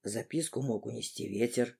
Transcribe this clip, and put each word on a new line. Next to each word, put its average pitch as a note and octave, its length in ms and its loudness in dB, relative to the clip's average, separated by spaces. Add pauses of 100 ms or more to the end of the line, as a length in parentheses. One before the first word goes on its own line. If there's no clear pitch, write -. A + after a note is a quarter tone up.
Записку A#2+ 600 -2
мог A2 240 0
унести - 400 -6
ветер A#2+ 520 2